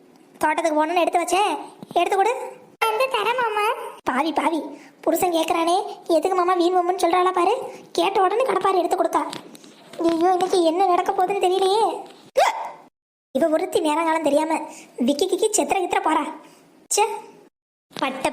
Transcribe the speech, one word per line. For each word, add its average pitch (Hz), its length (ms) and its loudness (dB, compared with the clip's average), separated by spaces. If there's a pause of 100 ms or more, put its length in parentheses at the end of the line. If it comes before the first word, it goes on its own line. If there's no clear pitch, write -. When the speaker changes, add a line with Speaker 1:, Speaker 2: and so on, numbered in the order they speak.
(400)
Speaker 1:
தோட்டத்துக்கு 302 380 0
போகணும்னு 330 240 2
எடுத்து 339 200 2
வச்சேன், 370 300 0 (460)
எடுத்து 359 180 2
கொடு. 392 160 2 (520)
Speaker 2:
வந்து 453 300 2
தரேன் 453 280 -2
மாமா. 427 240 -2 (420)
Speaker 1:
பாவி, 285 300 -2
பாவி, 302 220 0 (440)
புருஷன் 349 320 0
கேக்குறானே, 330 400 0 (400)
எதுக்கு 370 240 0
மாமா 359 220 2
வீண் 359 160 2
வம்புன்னு 359 260 0
சொல்றாளா 359 340 2
பாரு. 370 160 2 (440)
கேட்ட 339 260 0
உடனே 427 260 0
கடப்பாறை 381 320 2
எடுத்து 359 180 -2
கொடுத்தா. 320 220 0 (840)
ஐயோ, 330 280 2
இன்னைக்கு 370 240 0 (120)
என்ன 370 200 2
நடக்க 359 200 2
போகுதுன்னு 381 340 0
தெரியலையே. 381 400 2 (1500)
இவ 320 160 2
ஒருத்தி 370 340 0
நேரங்காலம் 320 400 0
தெரியாம 311 320 0 (480)
விக்கி 285 180 0
கிக்கி 381 220 0
செத்துற 381 320 0
கித்துற 381 300 -2
போறா. 226 140 0 (720)
ச்சே, 415 100 2 (1000)
பட்ட 269 300 -4